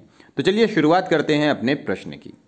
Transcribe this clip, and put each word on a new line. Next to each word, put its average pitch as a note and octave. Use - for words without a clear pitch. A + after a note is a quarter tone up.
तो C3+
चलिए G#3
शुरुआत F3
करते D#3
हैं D3+
अपने C3
प्रश्न -
की। -